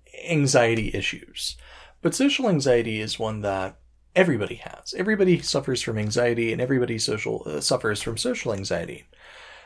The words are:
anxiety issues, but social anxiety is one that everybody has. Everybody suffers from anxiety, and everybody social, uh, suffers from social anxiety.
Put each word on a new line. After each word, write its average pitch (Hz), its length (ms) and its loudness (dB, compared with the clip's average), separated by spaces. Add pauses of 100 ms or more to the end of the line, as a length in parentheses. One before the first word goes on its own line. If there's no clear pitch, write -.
(280)
anxiety 127 680 4
issues, - 640 -8 (440)
but 165 140 0
social 269 340 2
anxiety 120 500 2
is 107 200 -4
one 110 220 -4
that 95 360 -2 (380)
everybody 170 400 2
has. - 420 -14
Everybody 190 420 4
suffers 135 420 -2
from 110 160 -4
anxiety, 117 540 0
and 117 100 -2
everybody 123 380 0
social, 110 480 -4
uh, 76 140 -4
suffers 110 400 0
from 117 160 -6
social 233 360 -4
anxiety. 90 520 -6 (600)